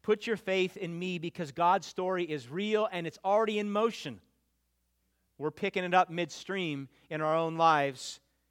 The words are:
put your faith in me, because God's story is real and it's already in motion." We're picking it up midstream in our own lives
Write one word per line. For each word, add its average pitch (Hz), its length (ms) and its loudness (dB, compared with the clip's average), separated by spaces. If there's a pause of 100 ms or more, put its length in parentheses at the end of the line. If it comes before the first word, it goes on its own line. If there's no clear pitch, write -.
put 214 260 0
your 226 80 0
faith 185 400 0
in 170 240 -8
me, 180 200 -4
because 160 340 -8
God's 175 340 4
story 185 380 -2
is 147 240 -6
real 208 420 0
and 175 160 -4
it's - 160 -10
already 208 360 2
in 208 120 -2
motion." 202 480 -2 (1200)
We're 147 140 -4
picking 190 340 -4
it 175 80 0
up 185 160 6
midstream 170 800 -4 (200)
in 156 120 -4
our 156 120 2
own 165 220 0
lives 147 640 2 (320)